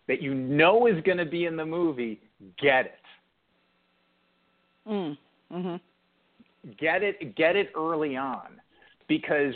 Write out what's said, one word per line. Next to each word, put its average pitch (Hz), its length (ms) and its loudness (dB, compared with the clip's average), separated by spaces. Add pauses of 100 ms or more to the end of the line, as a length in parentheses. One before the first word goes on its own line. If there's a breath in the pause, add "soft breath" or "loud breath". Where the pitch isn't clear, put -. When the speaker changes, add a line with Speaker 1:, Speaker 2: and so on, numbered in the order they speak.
Speaker 1:
that 131 120 0
you 139 140 -2
know 156 520 4
is 175 180 2
gonna 175 220 2
be 170 180 -2
in 165 120 -4
the 156 100 -6
movie, 147 540 -2 (380)
get 131 280 4
it. - 140 -18 (1900)
Speaker 2:
Mm, 185 320 -4 (340)
mm-hmm. 180 240 -6 (1000)
Speaker 1:
Get 165 240 0
it, 170 340 -6
get 165 200 2
it 202 180 -2
early 156 420 -2
on. 127 440 -8 (460 soft breath)
Because 147 500 0